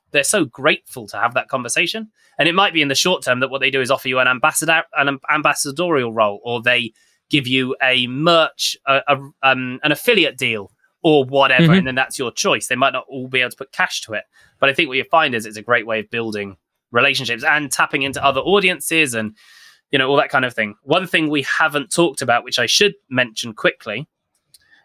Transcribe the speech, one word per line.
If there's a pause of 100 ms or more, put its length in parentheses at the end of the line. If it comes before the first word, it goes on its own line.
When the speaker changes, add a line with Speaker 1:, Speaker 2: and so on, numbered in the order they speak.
(120)
Speaker 1:
They're
so
grateful
to
have
that
conversation. (300)
And
it
might
be
in
the
short
term
that
what
they
do
is
offer
you
an
ambassador, (140)
an
amb-, (100)
ambassadorial
role,
or
they (360)
give
you
a
merch, (120)
a,
a, (280)
um,
an
affiliate
deal, (320)
or
whatever,
Speaker 2:
Mm-hmm.
Speaker 1:
and
then
that's
your
choice.
They
might
not
all
be
able
to
put
cash
to
it, (360)
but
I
think
what
you
find
is
it's
a
great
way
of
building (340)
relationships
and
tapping
into
other
audiences
and, (560)
you
know,
all
that
kind
of
thing.
One
thing
we
haven't
talked
about,
which
I
should (140)
mention
quickly, (760)